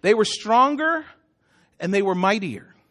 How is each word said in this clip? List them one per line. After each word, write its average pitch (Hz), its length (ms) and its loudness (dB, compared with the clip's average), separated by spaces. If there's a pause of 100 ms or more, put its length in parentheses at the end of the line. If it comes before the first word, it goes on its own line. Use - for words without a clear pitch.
they 202 120 2
were 220 100 2
stronger 285 800 0 (760)
and 180 120 -4
they 202 100 2
were 190 120 0
mightier. 190 580 -2 (180)